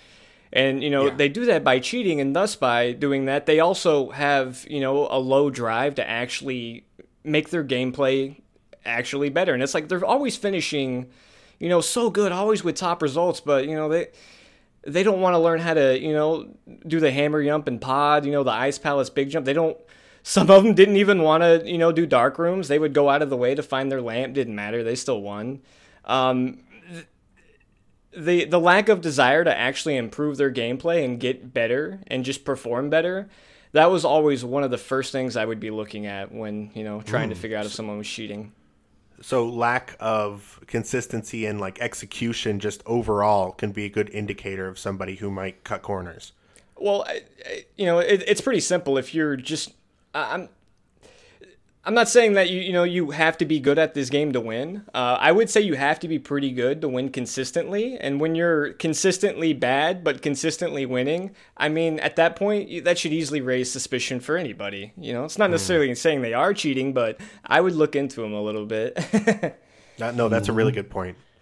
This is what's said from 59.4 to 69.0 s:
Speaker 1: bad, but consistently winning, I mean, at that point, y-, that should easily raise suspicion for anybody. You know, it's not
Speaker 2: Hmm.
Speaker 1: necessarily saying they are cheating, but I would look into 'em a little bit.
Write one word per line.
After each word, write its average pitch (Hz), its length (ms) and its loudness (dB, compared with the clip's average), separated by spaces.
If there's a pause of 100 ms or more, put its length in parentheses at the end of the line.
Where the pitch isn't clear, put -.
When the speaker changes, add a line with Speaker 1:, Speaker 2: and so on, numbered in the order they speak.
Speaker 1:
bad, 143 520 0
but 147 180 -2
consistently 147 640 -4
winning, 147 460 -2 (240)
I 147 120 0
mean, 160 300 0
at - 160 -2
that 170 220 2
point, 208 340 -2
y-, 170 140 -10
that 175 140 2
should 160 140 -4
easily 151 280 -2
raise 127 320 0
suspicion 123 480 -4
for 151 160 -2
anybody. 101 600 -8
You 165 160 -10
know, 123 120 -4
it's - 140 -6
not 208 80 4
Speaker 2:
Hmm. 180 60 0
Speaker 1:
necessarily 156 440 2
saying 147 260 0
they 117 120 -2
are 170 200 2
cheating, 135 380 -2
but 117 280 -2 (240)
I 147 160 4
would 180 140 2
look 151 220 2
into 135 280 -4
'em 107 80 -8
a 104 100 -4
little 107 240 -4
bit. 110 300 -4 (160)